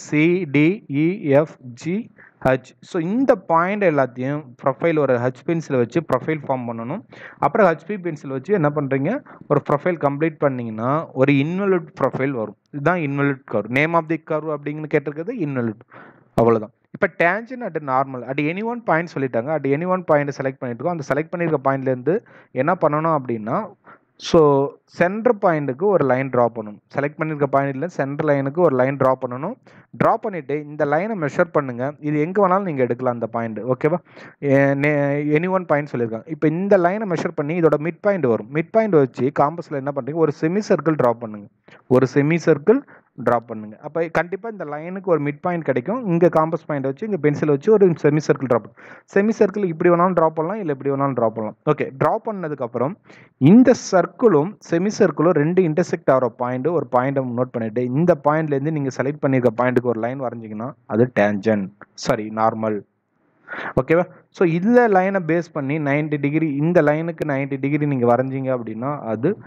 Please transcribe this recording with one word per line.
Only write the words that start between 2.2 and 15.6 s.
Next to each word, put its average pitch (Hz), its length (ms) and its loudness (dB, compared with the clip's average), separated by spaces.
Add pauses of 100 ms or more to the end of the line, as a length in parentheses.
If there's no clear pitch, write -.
H. 131 240 0 (200)
So - 80 -6 (160)
இந்த 262 180 2 (200)
point 185 400 2
எல்லாத்தையும் 135 500 -2 (200)
profile 156 440 0
ஒரு 131 180 2
ஹச் 131 240 -4
பென்சிலை 156 360 -2
வச்சு 139 180 -2 (100)
profile 143 340 -2
form 127 240 -4
பண்ணணும். 117 320 -8 (440)
அப்புறம் 185 240 2
ஹெச்பி 202 360 -4
pencil 143 320 -8
வச்சு 156 220 -4
என்ன 147 180 2
பண்றீங்க, 139 340 -2 (400)
ஒரு 147 180 4
profile 151 360 0
complete 147 400 -2
பண்ணீங்கன்னா 120 460 -2 (300)
ஒரு 139 120 4 (120)
invalid 180 440 -2 (120)
profile 131 400 -2
வரும். 104 180 -10 (160)
இதுதான் 165 320 0
invalid 139 360 -2 (120)
curve. 107 240 -2
Name 160 220 0
of 160 120 -10
the 156 60 -4 (120)
curve 156 260 -4
அப்படிங்கன்னு 151 380 -8
கேட்டிருக்கிறது 156 400 -4 (120)
invalid. 120 360 -4 (580)